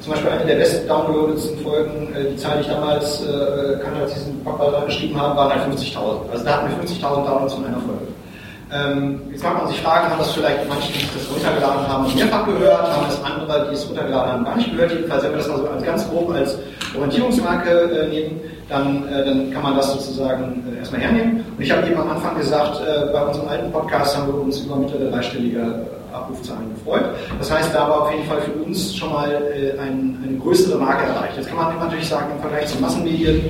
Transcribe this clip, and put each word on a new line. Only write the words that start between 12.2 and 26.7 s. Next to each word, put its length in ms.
gehört, 340
haben 240
das 180
andere, 460
die 60
es 120
runtergeladen 440
haben, 140
gar 120
nicht 140
gehört. 200
Jedenfalls, 320
wenn 80
wir 60
das 100
mal 120
so 80
als 160
ganz 260
grob 220
als 260
Orientierungsmarke, 720
äh, 400
nehmen, 300
dann, 380
äh, 180
dann 260
kann 100
man 140
das 180
sozusagen, 680
äh, 60
erstmal 220
hernehmen. 440
Und 80
ich 80
habe 140
eben 140
am 100
Anfang 260
gesagt, 460
äh, 320
bei 100
unserem 240
alten 240
Podcast 460
haben 100
wir 140
uns 200
über 160
mittlere 340
dreistellige 760
Abrufzahlen 640